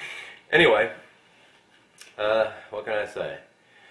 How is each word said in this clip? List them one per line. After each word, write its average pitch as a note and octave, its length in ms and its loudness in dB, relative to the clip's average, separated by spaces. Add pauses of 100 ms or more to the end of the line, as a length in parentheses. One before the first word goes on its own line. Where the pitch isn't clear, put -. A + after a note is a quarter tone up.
<laughs> - 420 -14
Anyway, D3+ 400 6 (1300)
uh, G#2+ 340 0 (200)
what G#2 140 -8
can A2 100 -4
I G#2 100 -2
say? D2+ 320 -8 (540)